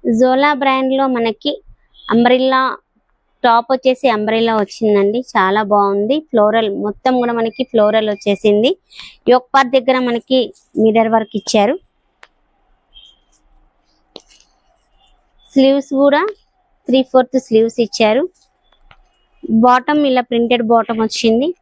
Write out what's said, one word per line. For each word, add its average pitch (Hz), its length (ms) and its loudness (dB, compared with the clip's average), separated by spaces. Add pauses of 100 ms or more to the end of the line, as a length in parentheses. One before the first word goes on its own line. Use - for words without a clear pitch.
(180)
జోలా 262 320 2 (100)
బ్రాండ్ 262 380 -2
లో 269 60 0 (120)
మనకి 233 360 -4 (600)
అంబ్రెల్లా 254 480 2 (840)
టాప్ 240 300 2
వచ్చేసి 262 400 -2
అంబ్రెల్లా 220 460 -2
వచ్చిందండి. 208 580 0 (140)
చాలా 196 280 0 (120)
బాగుంది. 202 440 0 (140)
ఫ్లోరల్ 214 400 0 (160)
మొత్తం 254 260 -4 (100)
కూడా 240 180 -4
మనకి 226 220 -6 (100)
ఫ్లోరల్ 214 420 2
వచ్చేసింది. 208 560 0 (600)
యోక్ 254 220 2
పార్ట్ 269 220 2
దగ్గర 254 220 0 (100)
మనకి 240 300 -2 (460)
మిర్రర్ 220 320 2
వర్క్ 208 240 -4
ఇచ్చారు. 220 360 0 (3750)
స్లీవ్స్ 269 400 2 (100)
కూడా 285 200 2 (680)
త్రీ 262 120 2 (120)
ఫోర్త్ 254 340 0
స్లీవ్స్ 226 400 0
ఇచ్చారు. 226 380 0 (1400)
బాటమ్ 254 460 2
ఇలా 254 200 0
ప్రింటెడ్ 233 420 0
బాటమ్ 226 340 0
వచ్చింది. 233 420 0 (140)